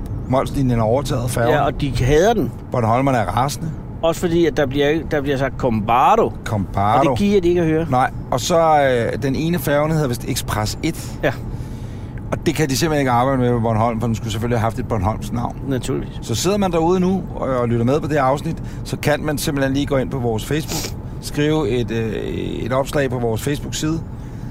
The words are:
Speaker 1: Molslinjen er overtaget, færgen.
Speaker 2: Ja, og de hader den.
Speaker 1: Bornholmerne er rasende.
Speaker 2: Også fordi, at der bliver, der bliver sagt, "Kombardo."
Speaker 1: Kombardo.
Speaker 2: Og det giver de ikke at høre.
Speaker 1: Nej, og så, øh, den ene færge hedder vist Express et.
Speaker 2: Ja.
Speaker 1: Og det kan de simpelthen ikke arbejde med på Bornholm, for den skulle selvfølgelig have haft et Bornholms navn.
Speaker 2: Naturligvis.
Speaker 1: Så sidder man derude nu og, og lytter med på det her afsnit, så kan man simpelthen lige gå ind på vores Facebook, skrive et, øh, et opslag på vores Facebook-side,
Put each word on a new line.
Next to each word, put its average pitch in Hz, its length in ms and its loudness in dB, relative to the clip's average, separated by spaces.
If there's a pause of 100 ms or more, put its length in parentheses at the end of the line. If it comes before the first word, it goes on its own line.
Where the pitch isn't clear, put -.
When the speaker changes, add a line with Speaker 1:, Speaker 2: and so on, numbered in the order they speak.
(280)
Speaker 1:
Molslinjen 127 520 2
er 113 40 2
overtaget, 120 480 0
færgen. 120 220 2
Speaker 2:
Ja, 151 80 4
og - 200 0
de 127 240 0
hader 165 280 6
den. 147 180 0 (200)
Speaker 1:
Bornholmerne 127 460 2
er 104 80 2
rasende. 143 440 -2 (320)
Speaker 2:
Også 165 200 0
fordi, 170 240 2
at 143 120 0
der 147 80 4
bliver, 143 340 2 (120)
der 147 100 0
bliver 139 160 -2
sagt, 131 200 -2
"Kombardo." 123 720 4 (140)
Speaker 1:
Kombardo. 104 540 2
Speaker 2:
Og 139 180 2
det - 0 - (100)
giver 202 140 4
de 170 60 2
ikke 175 140 2
at 165 60 2
høre. 156 220 2
Speaker 1:
Nej, 127 220 2 (200)
og 127 80 0
så, 160 420 4
øh, 120 420 2
den 135 120 0
ene 165 240 0
færge 147 340 0
hedder 151 140 2
vist 120 200 -4
Express 107 560 -2
et. - 280 -4 (120)
Speaker 2:
Ja. 143 80 2 (1000)
Speaker 1:
Og - 140 -4
det 147 100 0
kan 156 140 0
de 131 80 0
simpelthen 156 220 2
ikke 131 120 2
arbejde 127 300 4
med 123 100 2
på 120 80 2
Bornholm, 113 400 2
for 120 80 -2
den 113 80 0
skulle 110 160 -4
selvfølgelig 117 280 0
have 107 40 0
haft 113 160 -2
et 113 80 -6
Bornholms 110 460 -2
navn. 117 220 -4 (120)
Speaker 2:
Naturligvis. 135 540 -4
Speaker 1:
Så 117 140 -4
sidder 196 220 0
man 196 140 0
derude 170 280 2
nu 180 240 2 (120)
og, - 140 -4
og 123 200 0
lytter 117 160 2
med 139 140 4
på 160 80 -4
det 147 80 0
her 139 80 4
afsnit, 147 400 0 (200)
så - 140 -6
kan 147 280 0
man 151 120 -2
simpelthen 135 360 0
lige 139 120 0
gå 135 120 0
ind 120 120 0
på 135 100 -4
vores 113 260 -2
Facebook, - 500 -4 (260)
skrive 151 480 0
et, 120 220 0
øh, 113 220 -2
et 92 600 -4
opslag 135 360 0
på 127 100 -2
vores 113 220 0
Facebook-side, 113 580 -2 (520)